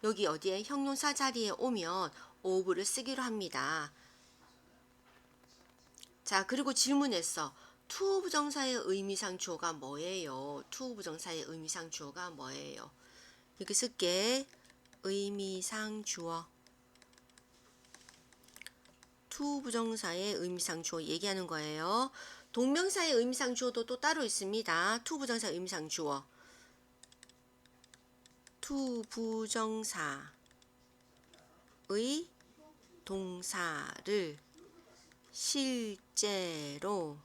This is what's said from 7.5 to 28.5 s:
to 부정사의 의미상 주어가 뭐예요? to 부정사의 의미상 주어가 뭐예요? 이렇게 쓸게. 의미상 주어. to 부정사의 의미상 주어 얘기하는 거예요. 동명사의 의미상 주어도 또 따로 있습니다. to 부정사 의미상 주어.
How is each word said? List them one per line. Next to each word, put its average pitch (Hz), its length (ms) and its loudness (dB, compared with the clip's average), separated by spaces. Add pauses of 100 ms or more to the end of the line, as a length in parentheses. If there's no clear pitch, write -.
to 392 340 2
부정사의 294 540 2 (100)
의미상 196 540 0
주어가 170 340 -2
뭐예요? 143 960 -4
to 254 260 -6
부정사의 165 520 -6
의미상 160 420 -6
주어가 160 400 -8
뭐예요? 139 600 -10 (680)
이렇게 196 160 -6
쓸게. 226 760 2 (560)
의미상 202 1000 -2
주어. 165 440 -4 (2750)
to 285 320 -2
부정사의 214 760 0
의미상 175 480 -2
주어 165 180 -2
얘기하는 175 460 0
거예요. 160 640 0 (400)
동명사의 330 640 4
의미상 247 420 4
주어도 240 300 0
또 247 140 -4
따로 302 240 4
있습니다. 208 800 2
to 320 160 -4
부정사 233 300 0
의미상 170 400 -4
주어. 143 360 -2 (2250)